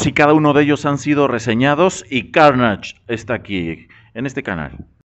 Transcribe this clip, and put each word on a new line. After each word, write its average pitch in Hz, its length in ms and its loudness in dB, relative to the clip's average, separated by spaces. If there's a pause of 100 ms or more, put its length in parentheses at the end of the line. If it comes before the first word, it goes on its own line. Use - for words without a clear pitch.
Y 135 80 -2
cada 147 200 4
uno 151 200 4
de 143 100 4
ellos 143 240 0
han 143 120 -2
sido 143 280 0
reseñados 127 800 0
y 120 220 -6
Carnage 127 640 2 (140)
está 117 260 -6
aquí, 90 540 -8 (260)
en 117 100 -8
este 135 200 -8
canal. 80 420 -10 (300)